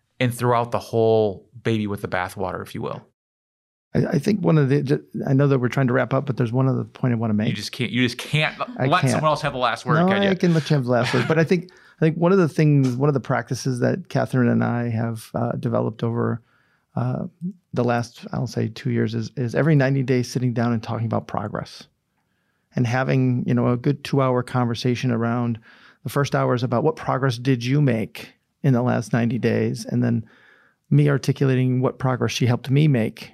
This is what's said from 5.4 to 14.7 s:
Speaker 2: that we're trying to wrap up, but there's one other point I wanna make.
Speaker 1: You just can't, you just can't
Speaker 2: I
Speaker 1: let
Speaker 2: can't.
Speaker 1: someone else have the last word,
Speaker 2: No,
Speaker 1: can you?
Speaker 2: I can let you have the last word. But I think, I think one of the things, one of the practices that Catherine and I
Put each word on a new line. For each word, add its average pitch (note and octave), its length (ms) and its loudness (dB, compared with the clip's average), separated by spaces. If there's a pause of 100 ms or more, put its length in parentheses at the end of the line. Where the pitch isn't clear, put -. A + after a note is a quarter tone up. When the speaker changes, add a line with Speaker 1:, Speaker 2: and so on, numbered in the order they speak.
Speaker 2:
that C#3 100 4
we're B2 120 0
trying C3+ 180 0
to A#2+ 60 0
wrap B2+ 200 0
up, C3+ 140 -2
but B2 100 -4
there's A#2+ 140 0
one C3 160 2
other B2 160 0
point A#2+ 300 -2
I A2+ 40 0
wanna A2 160 -2
make. G#2+ 160 0
Speaker 1:
You - 60 -2
just G2+ 160 -8
can't, A#2+ 180 -4
you A#2+ 140 0
just B2 160 -2
can't - 420 -2 (160)
Speaker 2:
I B2+ 80 -2
Speaker 1:
let E3 160 2
Speaker 2:
can't. C3 100 2
Speaker 1:
someone D#3 180 2
else D3 120 0
have C#3+ 120 -2
the C3 60 -6
last A#2 280 -2
word, B2+ 140 4
Speaker 2:
No, F3+ 60 4
Speaker 1:
can G3+ 140 2
you? G3+ 80 2
Speaker 2:
I F#3+ 60 2
can F3+ 180 2
let D#3+ 160 0
you D#3 60 4
have C3+ 100 0
the B2 60 0
last A#2+ 240 2
word. B2 120 2
But - 120 2
I E3 40 4
think, E3+ 280 0 (280)
I - 60 -
think D#3+ 120 2
one E3+ 140 2
of G3 60 4
the E3+ 120 4
things, C#3+ 460 4
one C#3 140 2
of C#3+ 60 0
the C3 40 0
practices B2 600 -4
that B2 300 0
Catherine B2 400 2
and A#2 140 2
I A#2+ 260 -2